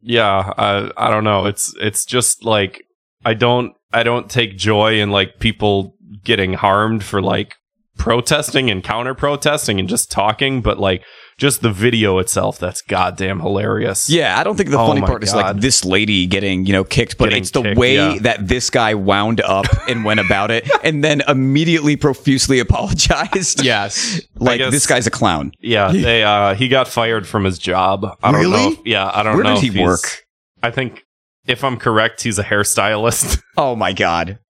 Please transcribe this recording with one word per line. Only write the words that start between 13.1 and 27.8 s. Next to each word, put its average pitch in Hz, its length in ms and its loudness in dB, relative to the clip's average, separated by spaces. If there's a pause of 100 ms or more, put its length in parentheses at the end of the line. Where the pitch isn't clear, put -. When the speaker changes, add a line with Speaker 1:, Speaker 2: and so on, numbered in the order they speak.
Speaker 1:
hilarious. 107 680 -2
Speaker 2:
Yeah, 139 300 2
I - 60 0
don't 208 100 -4
think 196 140 -2
the 139 100 2
Speaker 1:
Oh 113 80 4
Speaker 2:
funny 139 140 2
Speaker 1:
my 98 60 0
Speaker 2:
part 110 160 0
is, 98 100 -2
Speaker 1:
God. 101 220 0
Speaker 2:
like, 101 60 -4
this 127 220 0
lady 98 440 2
getting, 95 380 0
you 98 60 2
know, 95 140 2
kicked, - 320 -2
but 127 80 2
Speaker 1:
Getting 110 180 0
Speaker 2:
it's 90 80 -8
the 139 100 0
Speaker 1:
kicked, 107 160 0
Speaker 2:
way 123 180 4
Speaker 1:
yeah. 95 260 2
Speaker 2:
that 107 260 -2
this 120 220 -2
guy 113 240 0
wound 101 480 0
up 95 240 0 (240)
and 117 160 -2
went 107 160 2
about 101 280 0
it 117 260 -2
Speaker 1:
<laughs> - 80 -2
Speaker 2:
and 151 200 0
then 147 240 2
immediately 147 680 2
profusely 135 640 2
apologized. 143 1040 0
Speaker 3:
Yes. 120 560 -2 (140)
Speaker 2:
Like, 123 200 0
Speaker 1:
I - 100 -4
guess 127 60 0
Speaker 2:
this 135 160 0
guy's 123 200 2
a 110 40 -2
clown. 80 480 -2
Speaker 1:
Yeah, 104 320 2
Speaker 2:
<laughs> - 20 2
Speaker 1:
they, 117 300 2
uh, 101 320 2
he 123 140 -2
got 131 180 2
fired 113 400 0
from 107 160 -2
his 92 160 0
job. 92 460 0 (180)